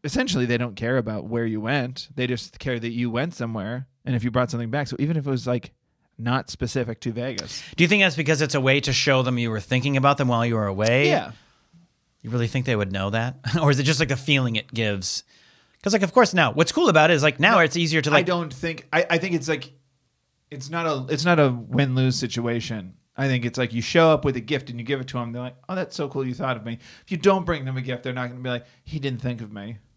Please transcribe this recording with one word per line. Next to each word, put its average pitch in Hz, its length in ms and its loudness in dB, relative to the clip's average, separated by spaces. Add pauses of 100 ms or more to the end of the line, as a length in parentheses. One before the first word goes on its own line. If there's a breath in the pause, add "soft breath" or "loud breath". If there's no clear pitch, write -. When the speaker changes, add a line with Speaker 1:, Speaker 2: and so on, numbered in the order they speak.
Speaker 1:
essentially, 160 400 0
they 120 120 0
don't 117 200 -4
care 117 200 -2
about 107 280 -4
where 117 200 -2
you 110 140 -2
went. 127 560 -4
They 127 100 -2
just 123 340 -6
care 127 200 -4
that 117 120 -4
you 120 180 -2
went 135 240 -2
somewhere 113 540 -6 (180)
and 131 100 0
if 110 80 0
you 120 80 -2
brought 123 200 2
something 117 200 -4
back. 143 160 -2
So - 120 -8
even 156 180 0
if 143 100 -4
it - 20 -2
was, 127 160 -2
like, 123 260 -2 (460)
not 120 320 -2
specific 117 520 -4
to 120 100 -4
Vegas. 113 500 -8 (140 loud breath)
Speaker 2:
Do 160 80 4
you 175 60 4
think 208 120 4
that's 180 140 4
because 147 260 2
it's 151 140 0
a 139 60 2
way 135 180 4
to 135 140 -2
show 131 300 4
them 123 140 0
you 120 120 0
were 110 100 -2
thinking 127 380 0
about 139 200 4
them 131 120 2
while 120 160 2
you 117 100 2
were 104 120 0
away? 113 420 2
Speaker 1:
Yeah. 220 220 0 (920 soft breath)
Speaker 2:
You - 80 -12
really 117 180 0
think 127 180 -2
they 123 120 0
would 98 160 -2
know 98 160 -2
that? 117 260 -2 (140)
<laughs> 160 120 0
Or 143 100 4
is 131 80 4
it 143 40 0
just, 139 160 2
like, 151 80 2
the 135 80 -2
feeling 127 400 0
it - 180 -6
gives? 104 520 -4 (580 soft breath)
'Cause, 202 100 0
like, 214 80 2
of 190 120 -2
course 226 200 6
now, 156 180 4
what's 151 200 2
cool 330 180 4
about 156 220 6
it - 40 6
is, 139 60 2
like, 147 180 2
now 196 160 6
Speaker 1:
No, 190 40 6
Speaker 2:
it's 165 180 2
easier 160 240 0
to, 147 80 -2
Speaker 1:
I 147 40 2
Speaker 2:
like 147 120 6
Speaker 1:
don't 170 260 -2
think, 156 400 -8
I, 170 160 2
I 170 120 2
think 175 160 -2
it's, 139 120 -4
like, 156 240 -4 (760)
it's 135 220 -12
not 165 160 -2
a, 135 260 -2
it's 156 120 -2
not 175 140 6
a 143 100 6
win-lose 127 680 2
situation. 117 800 -4 (220)
I 135 120 -2
think 127 180 0
it's, 120 140 -4
like, 120 120 -2
you 117 120 -2
show 165 260 6
up 156 160 2
with 135 100 2
a 123 40 -4
gift 131 320 -4
and 120 80 -8
you 117 60 -8
give 135 140 -2
it 131 100 -8
to 127 100 -6
'em. 117 120 -6
They're 123 120 -10
like, 123 120 -12 (140)
"Oh, 185 60 -6
that's 185 200 -6
so 147 140 -4
cool 139 160 -6
you 127 80 -4
thought 127 240 -4
of 107 80 -14
me." 117 140 -8 (240 loud breath)
If - 80 -12
you 185 60 -4
don't 190 280 2
bring 151 200 -4
them 131 120 -4
a 131 40 -4
gift, 127 220 -6
they're 127 100 -6
not 127 160 -6
gonna 127 120 -14
be 127 80 -6
like, 120 160 -6 (180 soft breath)
"He - 160 -10
didn't 131 220 -4
think 120 200 -4
of 104 120 -12
me." 107 240 -12 (200)